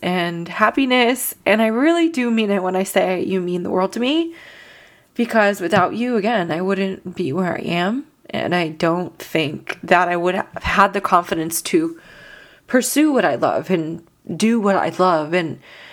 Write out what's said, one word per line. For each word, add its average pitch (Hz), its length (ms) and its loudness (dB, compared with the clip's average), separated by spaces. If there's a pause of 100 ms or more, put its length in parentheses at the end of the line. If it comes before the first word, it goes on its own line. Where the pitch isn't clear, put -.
and 175 460 -2
happiness. 247 840 2 (120)
And 214 160 4
I 220 60 4
really 330 420 2
do 247 200 -2
mean 220 220 0
it 196 100 0
when 185 140 -2
I 190 80 0
say 185 400 0
you 190 160 -2
mean 175 240 -4
the - 60 -6
world 190 240 0
to 220 80 -4
me, 330 340 -2 (800)
because 208 480 0
without 180 340 2
you, 240 220 -2
again, 190 340 0
I 160 80 -2
wouldn't 190 560 -4
be 170 160 -4
where 175 220 -2
I - 80 -8
am. 185 440 -2 (240)
And - 240 -4
I 175 140 0
don't 170 500 -2
think - 640 -6
that 175 280 4
I 175 80 0
would 180 180 0
have - 280 -6
had 202 280 2
the 196 80 -2
confidence 170 640 0
to 165 340 0 (680)
pursue 277 460 2
what 226 100 2
I 156 120 2
love 127 340 -2
and 165 360 -2 (300)
do 226 240 2
what 196 160 2
I 165 220 0
love. 165 360 2
And 160 260 -2 (340)